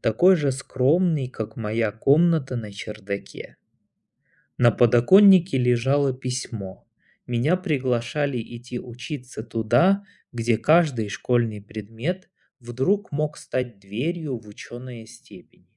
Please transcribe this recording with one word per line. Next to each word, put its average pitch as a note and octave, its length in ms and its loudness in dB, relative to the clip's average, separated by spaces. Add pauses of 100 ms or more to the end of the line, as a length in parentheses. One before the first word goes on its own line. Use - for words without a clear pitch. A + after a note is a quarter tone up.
такой F3 340 4
же D3 160 0
скромный, D3 760 0
как - 260 -6
моя A2 360 -2
комната D#3 640 2
на A2 160 -6
чердаке. - 840 -8 (1000)
На A#2+ 140 4
подоконнике E3+ 880 6
лежало B2+ 560 2
письмо. A2+ 720 -8 (400)
Меня B2 300 0
приглашали C3+ 880 -2
идти A#2+ 380 -8
учиться B2+ 640 -10
туда, B2+ 600 0 (280)
где A#2 260 0
каждый C#3+ 520 0
школьный A2+ 520 -2
предмет A2+ 680 -6 (300)
вдруг C3 520 -2
мог D3+ 260 -2
стать B2 420 -6
дверью C#3+ 580 -4
в G#2+ 100 -12
ученые A#2+ 600 -12
степени. - 680 -18